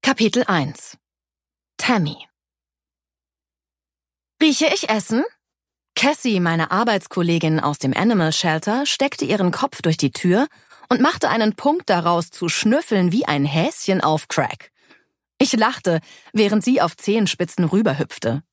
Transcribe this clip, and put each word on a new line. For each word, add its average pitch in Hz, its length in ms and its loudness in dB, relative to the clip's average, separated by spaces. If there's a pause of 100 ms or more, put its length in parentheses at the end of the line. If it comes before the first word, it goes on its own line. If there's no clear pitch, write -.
Kapitel 247 440 2
eins. 151 520 -2 (800)
Tammy. 175 500 -2 (2250)
Rieche 311 320 2
ich - 160 -4
Essen? 220 340 0 (720)
Cassie, 254 440 0
meine 165 320 0
Arbeitskollegin 170 880 0
aus 147 180 -2
dem 165 180 -2
Animal 185 380 2
Shelter, 202 520 -2
steckte - 400 -2
ihren 185 260 0
Kopf - 300 -4
durch 160 140 0
die 139 160 0
Tür 202 360 2 (420)
und 254 120 2
machte - 280 0
einen 214 260 0
Punkt 320 340 -2
daraus, 170 400 2
zu 175 200 -4
schnüffeln 208 600 0
wie 233 140 0
ein 143 200 0
Häschen 185 560 -2
auf 156 260 0
Crack. - 440 -6 (680)
Ich 277 160 2
lachte, 214 480 0 (320)
während 208 300 2
sie 254 180 2
auf - 160 -2
Zehenspitzen 196 680 0
rüberhüpfte. 147 880 -2